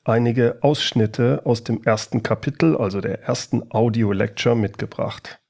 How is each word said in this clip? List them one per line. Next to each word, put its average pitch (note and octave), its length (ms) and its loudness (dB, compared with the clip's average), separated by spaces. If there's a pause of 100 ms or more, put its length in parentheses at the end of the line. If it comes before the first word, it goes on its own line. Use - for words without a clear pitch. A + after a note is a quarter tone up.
einige A#2+ 580 2
Ausschnitte B2+ 800 0
aus A#2 200 0
dem A2+ 180 -4
ersten A2 400 -2
Kapitel, D3 540 0
also G2+ 240 -2
der G#2+ 220 -6
ersten - 480 -4
Audio-Lecture, A2 840 0
mitgebracht. - 960 -6